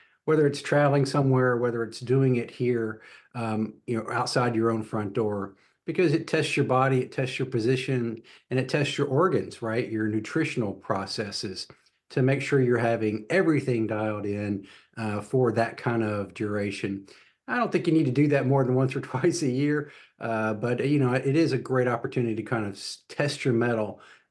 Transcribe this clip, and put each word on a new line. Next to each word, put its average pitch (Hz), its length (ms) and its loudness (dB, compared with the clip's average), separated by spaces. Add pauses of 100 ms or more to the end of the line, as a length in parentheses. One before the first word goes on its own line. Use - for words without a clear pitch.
(260)
Whether 156 200 4
it's 139 160 -2
traveling 143 440 4
somewhere, 127 500 2
whether 117 260 -2
it's - 160 -8
doing 127 380 4
it 117 160 -4
here, 117 500 -2 (320)
um, 110 400 -2 (140)
you 117 80 -2
know, 110 160 -4
outside 120 420 0
your 113 160 2
own 110 140 -2
front 104 280 -4
door, 104 440 -2 (280)
because 170 300 2
it - 140 -2
tests - 280 0
your 139 80 2
body, 131 360 4
it 127 100 -4
tests 131 300 -4
your 131 60 -2
position, 123 760 -2 (280)
and 131 100 0
it 131 80 -4
tests 147 280 0
your 143 120 0
organs, 135 520 0
right? 113 300 -4
Your 110 160 -2
nutritional 110 680 -2
processes 98 920 -6 (440)
to 135 120 0
make 139 180 2
sure 139 200 2
you're 123 180 4
having 110 520 0
everything 143 580 2
dialed 107 360 -2
in, 101 400 -4 (320)
uh, 107 240 -4
for 123 320 2
that 113 240 0
kind 117 280 0
of 101 300 -4
duration. 101 720 -4 (440)
I 240 80 -2
don't 233 160 0
think 175 160 2
you 160 40 4
need 156 140 4
to 123 60 0
do 147 160 4
that 135 180 2
more 135 180 4
than 127 120 2
once 131 180 2
or - 60 -2
<laughs> - 0 -
twice 160 420 0
a 135 80 0
year, 147 400 0 (300)
uh, 110 340 -2
but, 120 320 -2
you 143 140 4
know, 123 140 4
it 135 200 0
is 156 180 4
a 131 60 0
great 127 300 0
opportunity 117 480 -2
to 107 80 -6
kind 110 200 -2
of 98 100 -6
s-, - 240 -12 (100)
test - 360 -4
your 135 80 2
mettle, 113 480 0 (300)